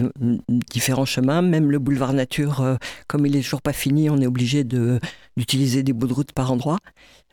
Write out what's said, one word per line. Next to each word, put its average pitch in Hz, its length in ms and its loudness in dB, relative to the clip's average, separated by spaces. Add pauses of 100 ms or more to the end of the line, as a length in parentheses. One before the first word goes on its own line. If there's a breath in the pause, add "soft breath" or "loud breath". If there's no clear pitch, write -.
(680)
différents 131 360 -2
chemins. 135 360 0
Même 160 300 2
le 147 80 2
boulevard 135 320 0
Nature, 139 480 0
euh, 131 160 0 (320 loud breath)
comme 147 180 0
il 143 120 2
est 135 40 2
toujours 127 200 -4
pas 147 100 -2
fini, 147 380 0
on 147 80 2
est 131 100 2
obligé 123 380 0
de, 120 340 0 (380 loud breath)
d'utiliser 131 440 0
des 135 120 0
bouts 120 140 -2
de 123 60 -2
route 135 200 -4
par 131 180 -2
endroit. 131 280 -2 (540 loud breath)